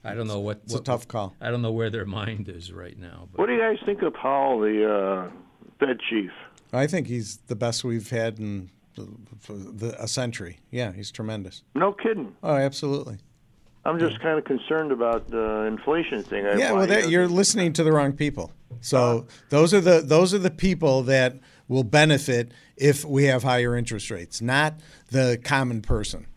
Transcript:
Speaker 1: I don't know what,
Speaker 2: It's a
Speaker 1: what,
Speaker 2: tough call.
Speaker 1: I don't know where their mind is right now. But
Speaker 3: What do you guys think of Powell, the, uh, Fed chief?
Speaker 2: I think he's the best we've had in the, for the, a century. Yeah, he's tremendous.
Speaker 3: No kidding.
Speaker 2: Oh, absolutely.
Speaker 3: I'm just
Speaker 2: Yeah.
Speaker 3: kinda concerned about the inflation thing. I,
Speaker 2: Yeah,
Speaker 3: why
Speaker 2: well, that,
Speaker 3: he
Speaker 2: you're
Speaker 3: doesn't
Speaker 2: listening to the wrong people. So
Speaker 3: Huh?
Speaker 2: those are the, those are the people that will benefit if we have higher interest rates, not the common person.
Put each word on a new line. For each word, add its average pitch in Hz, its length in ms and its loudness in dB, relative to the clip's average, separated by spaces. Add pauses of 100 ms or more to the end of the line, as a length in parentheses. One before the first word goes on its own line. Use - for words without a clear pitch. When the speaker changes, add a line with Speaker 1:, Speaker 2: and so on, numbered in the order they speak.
Speaker 1:
I 104 100 -10
don't 113 140 -6
know 104 140 -6
what, 104 240 -6
Speaker 2:
It's 113 80 -10
a 113 40 -4
Speaker 1:
what, 120 80 -8
Speaker 2:
tough 120 220 -2
call. 101 340 -6
Speaker 1:
I 117 80 -6
don't 120 140 -2
know 113 80 -2
where 113 180 -2
their 104 160 -6
mind 104 420 -6
is 87 240 -16
right 90 280 -16
now. 85 320 -18
But - 80 -10
Speaker 3:
What 196 80 2
do 247 60 -2
you 233 60 0
guys 220 280 0
think 202 160 -4
of 160 100 -2
Powell, 135 460 0
the, 107 280 2
uh, 95 420 0 (500)
Fed 131 200 0 (120)
chief? 101 180 -2 (420)
Speaker 2:
I 131 140 0
think 156 220 -2
he's 117 300 -8 (100)
the 120 80 -6
best 117 280 -4
we've 117 280 -4
had 113 260 -2
in 101 320 -8 (260)
the, 98 120 -16 (320)
for - 140 -18
the, 101 480 -10
a 110 60 -8
century. 113 520 -6 (100)
Yeah, 120 240 -6
he's 104 180 -12
tremendous. 107 520 -10 (100)
Speaker 3:
No 190 180 2
kidding. 202 520 -6
Speaker 2:
Oh, 160 100 0
absolutely. 139 640 -2 (680)
Speaker 3:
I'm 160 160 -2
just 156 140 0
Speaker 2:
Yeah. 110 60 -12
Speaker 3:
kinda 156 240 0
concerned 151 480 -2
about 117 360 0
the 110 360 -2
inflation 151 600 -2
thing. 101 220 -4
I, 101 100 2
Speaker 2:
Yeah, 254 160 2
Speaker 3:
why 196 60 2
Speaker 2:
well, 190 100 4
that, 208 180 4
Speaker 3:
he 165 60 0
Speaker 2:
you're 180 120 4
Speaker 3:
doesn't 175 120 0
Speaker 2:
listening 185 380 2
to 170 100 2
the 156 80 4
wrong 143 220 4
people. 139 400 -4 (280)
So 120 460 2
Speaker 3:
Huh? - 80 -20 (140)
Speaker 2:
those 160 240 6
are 196 80 6
the, 165 200 8
those 165 340 6
are - 20 2
the 185 140 0
people 156 520 2
that 131 360 4 (280)
will 131 160 0
benefit 139 680 4 (260)
if 143 260 4
we 143 220 2
have 131 180 4
higher 123 320 2
interest 113 360 -4
rates, 87 300 -10
not 147 380 0 (300)
the 123 340 2
common 127 380 0
person. 107 560 -4